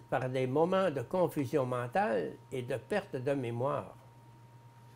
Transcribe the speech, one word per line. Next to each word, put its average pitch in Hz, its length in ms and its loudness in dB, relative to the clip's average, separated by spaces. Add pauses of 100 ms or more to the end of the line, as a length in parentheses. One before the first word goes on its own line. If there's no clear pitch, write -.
par 131 200 0
des 131 180 2
moments 175 440 4
de 135 100 -2
confusion 147 640 0
mentale 151 680 0 (180)
et 131 100 -4
de 123 160 -4
perte 190 380 -4
de 135 180 0
mémoire. 120 640 -2 (1000)